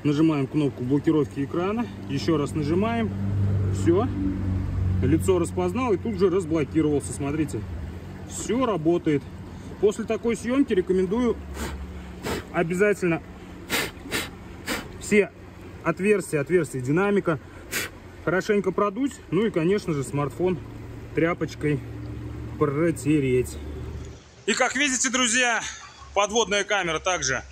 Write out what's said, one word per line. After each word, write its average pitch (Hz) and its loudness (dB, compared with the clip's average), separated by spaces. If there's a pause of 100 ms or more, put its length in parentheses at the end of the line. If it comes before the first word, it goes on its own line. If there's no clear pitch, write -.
Нажимаем 147 4
кнопку 143 -2
блокировки 139 2
экрана. 196 -2 (200)
Ещё 139 2
раз 143 0
нажимаем. 196 2 (640)
Всё. 175 4 (960)
Лицо 165 4
распознал 185 0
и 170 2
тут 214 -4
же 190 6
разблокировался. 156 2
Смотрите. 143 -2 (680)
Всё 240 0
работает. 160 2 (580)
После 214 4
такой 226 0
съёмки 254 2
рекомендую 190 2 (1200)
обязательно 180 2 (1800)
все 202 4 (520)
отверстия, 170 0
отверстия 143 0
динамика 175 2 (840)
хорошенько 185 2
продуть. 208 0 (180)
Ну 208 2
и, - 2
конечно 175 2
же, 139 -2
смартфон 143 -2 (560)
тряпочкой 151 0 (800)
протереть. 147 2 (880)
И 214 2
как 233 2
видите, 262 2
друзья, 240 2 (520)
подводная 202 2
камера 175 0
также 147 0 (100)